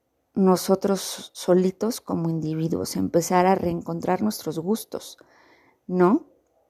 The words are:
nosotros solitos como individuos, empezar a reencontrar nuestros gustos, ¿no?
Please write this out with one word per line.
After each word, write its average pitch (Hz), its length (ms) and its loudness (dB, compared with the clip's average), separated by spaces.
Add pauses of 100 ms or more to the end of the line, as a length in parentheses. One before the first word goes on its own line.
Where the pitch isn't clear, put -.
(340)
nosotros 190 1000 0
solitos 185 680 0
como 170 280 -4
individuos, 160 680 -4
empezar 180 480 2
a 190 100 4
reencontrar 170 640 -4
nuestros 170 380 -4
gustos, - 580 -6 (720)
¿no? 185 380 2 (440)